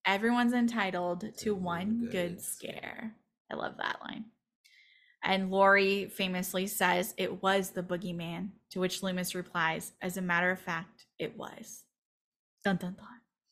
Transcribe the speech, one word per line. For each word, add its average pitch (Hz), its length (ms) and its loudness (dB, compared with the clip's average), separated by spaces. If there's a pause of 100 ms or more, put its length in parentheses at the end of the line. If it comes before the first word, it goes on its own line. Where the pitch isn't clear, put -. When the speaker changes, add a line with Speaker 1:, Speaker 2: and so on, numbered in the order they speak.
Speaker 1:
Everyone's 233 480 4
entitled 190 680 0
to 220 100 -8
Speaker 2:
To 208 240 -2
Speaker 1:
one 180 80 -4
Speaker 2:
one 180 380 -2
Speaker 1:
good 233 100 -4
Speaker 2:
good 175 280 -2
Speaker 1:
scare." - 400 -8
Speaker 2:
scare. - 360 -10 (340)
Speaker 1:
I - 60 -6
love - 220 -6
that - 240 -4
line. - 240 -10 (960)
And 190 260 2
Laurie 196 560 8
famously 185 640 -2
says, 180 480 2
"It - 260 -2
was 190 280 2
the 185 120 -4
boogeyman," 175 680 -6 (200)
to - 100 -6
which 185 220 0
Loomis 180 320 -2
replies, 170 640 -2
"As 180 160 -4
a 185 60 -4
matter 175 300 2
of 185 80 -4
fact, - 460 -8 (120)
it 160 180 -6
was." - 480 -14 (800)
Dun, 196 120 4
dun, 180 180 -6
dun. - 120 -18 (460)